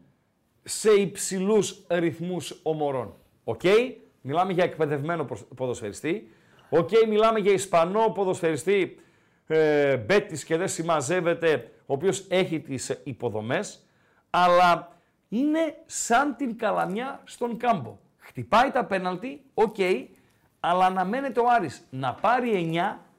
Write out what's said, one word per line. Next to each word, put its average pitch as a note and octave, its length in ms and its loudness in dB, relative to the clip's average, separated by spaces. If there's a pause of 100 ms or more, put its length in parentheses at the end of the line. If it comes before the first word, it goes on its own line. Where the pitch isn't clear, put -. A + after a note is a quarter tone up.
(640)
σε - 280 -2
υψηλούς G3 960 2
ρυθμούς E3+ 760 -2
ο D#3 100 0
Μωρόν. C3+ 400 -4 (300)
Οκ, A2+ 180 -6 (600)
μιλάμε F3 320 -2
για F3 100 2
εκπαιδευμένο D3+ 640 -2
προσ-, A#2+ 200 -10 (100)
ποδοσφαιριστή. B2+ 760 -6 (380)
Οκ, E3 200 2 (180)
μιλάμε A3 320 2
για G3+ 120 2
Ισπανό F#3 580 2
ποδοσφαιριστή, F#3 920 -2 (480)
ε, D3 500 4
Μπέτης E3 460 0
και E3 140 0
δεν F#3 100 -2
συμμαζεύεται, E3 1040 0 (140)
ο C3+ 80 -6
οποίος F3+ 360 -2
έχει F3+ 300 0
τις C3+ 300 -8 (140)
υποδομές, A#2+ 840 -6 (440)
αλλά F3 600 4 (380)
είναι D4+ 560 -2
σαν C4 500 -2
την A#3 220 -6
καλαμιά G#3 680 -4
στον A#3+ 340 -8
κάμπο. E3 400 -2 (200)
Χτυπάει A3+ 540 0
τα A#3+ 140 -2
πέναλτι, F#3 560 -6 (120)
οκ, A3 220 2 (840)
αλλά F3+ 260 2
αναμένεται G#3 540 -2
ο A#3 60 2 (100)
Άρης E3+ 340 -2
να C3 240 -4
πάρει A#3+ 400 0
εννιά F3 460 -2 (200)